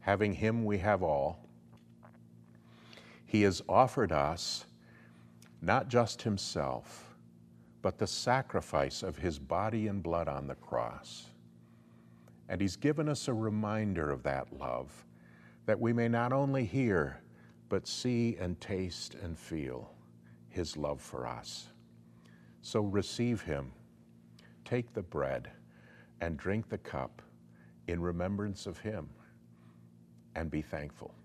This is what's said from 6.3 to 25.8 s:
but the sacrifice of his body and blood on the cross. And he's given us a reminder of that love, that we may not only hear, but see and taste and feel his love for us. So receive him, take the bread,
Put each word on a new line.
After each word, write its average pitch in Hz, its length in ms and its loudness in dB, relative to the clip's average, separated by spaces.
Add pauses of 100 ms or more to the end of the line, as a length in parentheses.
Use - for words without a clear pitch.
but 95 160 0
the 104 100 0
sacrifice 85 920 0
of 76 160 -4
his 80 220 -2
body 107 480 0
and 98 160 -2
blood 82 240 0
on 69 200 -4
the 67 80 -6
cross. - 680 -6 (1200)
And 92 140 -2
he's 98 140 2
given 151 340 2
us 139 180 -2
a 131 60 0
reminder 107 800 0
of 67 100 -2
that 67 360 -2
love, 64 480 -6 (600)
that 110 140 2
we 117 120 4
may 117 160 4
not 117 240 4
only 135 320 2
hear, 101 560 2 (480)
but 98 200 0
see 117 520 0
and 90 220 -2
taste 92 540 -6
and 85 220 -8
feel 65 540 -6 (580)
his 85 280 -4
love 73 240 -2
for 62 240 -8
us. - 440 -10 (920)
So - 200 0
receive 104 600 0
him, 69 300 -4 (920)
take 123 300 -4
the 104 80 -4
bread, 67 480 -2 (720)